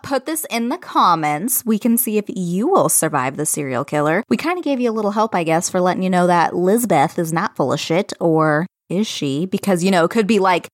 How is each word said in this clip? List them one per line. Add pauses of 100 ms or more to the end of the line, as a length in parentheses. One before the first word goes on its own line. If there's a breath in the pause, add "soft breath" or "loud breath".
put
this
in
the
comments.
We
can
see
if
you
will
survive
the
serial
killer.
We
kinda
gave
you
a
little
help,
I
guess,
for
letting
you
know
that
Lizbeth
is
not
full
of
shit,
or (200)
is
she?
Because,
you
know,
it
could
be
like